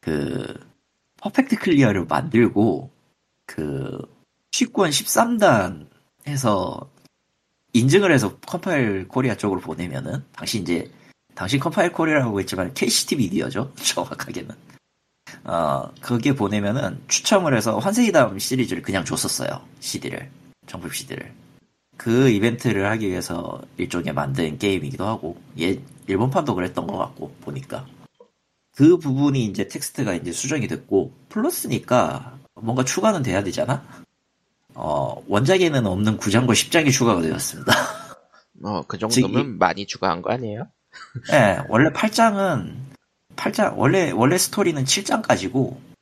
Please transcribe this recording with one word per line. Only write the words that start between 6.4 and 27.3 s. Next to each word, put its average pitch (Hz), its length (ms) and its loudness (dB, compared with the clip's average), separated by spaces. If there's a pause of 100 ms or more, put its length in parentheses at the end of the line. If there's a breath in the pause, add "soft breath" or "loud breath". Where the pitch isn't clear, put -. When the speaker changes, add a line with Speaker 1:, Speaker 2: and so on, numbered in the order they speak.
Speaker 1:
인증을 165 380 6
해서 110 340 2
컴파일 123 640 -2
코리아 127 280 -2
쪽으로 95 260 -2
보내면은, 80 640 -8 (100)
당시 98 260 -6
이제, 85 320 -4 (420 soft breath)
당시 101 240 -2
컴파일 170 340 0
코리아라고 147 500 0
했지만 92 340 -4
케이씨티 - 400 0
미디어죠. 113 580 -2
<laughs> - 80 -18
정확하게는. - 720 -6 (920 loud breath)
어, 73 460 -2 (100)
거기에 120 320 0
보내면은 104 760 -2
추첨을 175 500 2
해서 107 220 0
환세이담 175 580 2
시리즈를 98 460 -2
그냥 95 200 -2
줬었어요. - 600 -4 (140)
씨디를. - 500 -8 (380)
정품 85 240 -12
씨디를. - 420 -12 (640)
그 123 320 4
이벤트를 107 640 2
하기 107 180 -2
위해서 85 520 -6 (160)
일종의 85 360 -4
만든 71 440 -2
게임이기도 90 480 -2
하고, 101 320 -6 (220)
예, 90 200 0 (280)
일본판도 123 480 0
그랬던 87 320 -4
것 - 100 -6
같고, - 340 -8 (100)